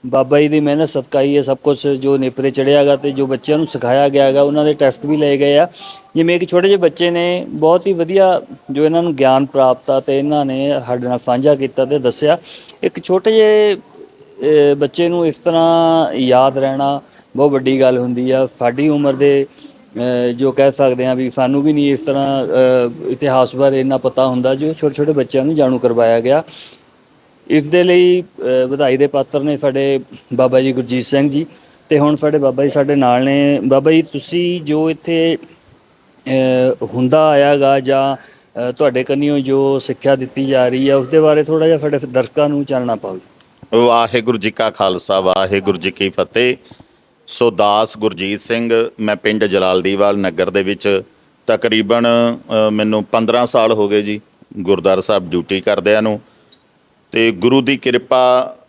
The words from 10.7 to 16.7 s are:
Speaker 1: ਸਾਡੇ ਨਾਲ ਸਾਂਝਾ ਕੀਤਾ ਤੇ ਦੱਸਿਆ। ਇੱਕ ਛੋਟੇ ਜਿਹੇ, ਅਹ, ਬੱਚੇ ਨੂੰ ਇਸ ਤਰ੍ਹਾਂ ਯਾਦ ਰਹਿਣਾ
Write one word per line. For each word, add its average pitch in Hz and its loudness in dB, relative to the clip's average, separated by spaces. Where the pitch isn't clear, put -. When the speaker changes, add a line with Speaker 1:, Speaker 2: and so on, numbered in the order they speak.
Speaker 1:
ਸਾਡੇ 123 -4
ਨਾਲ 123 -4
ਸਾਂਝਾ 131 2
ਕੀਤਾ 135 -2
ਤੇ 143 -2
ਦੱਸਿਆ। 151 0
ਇੱਕ 180 -4
ਛੋਟੇ 185 0
ਜਿਹੇ, 214 4
ਅਹ, 143 2
ਬੱਚੇ 147 -2
ਨੂੰ 170 -2
ਇਸ 147 -4
ਤਰ੍ਹਾਂ 165 0
ਯਾਦ 131 2
ਰਹਿਣਾ 135 -2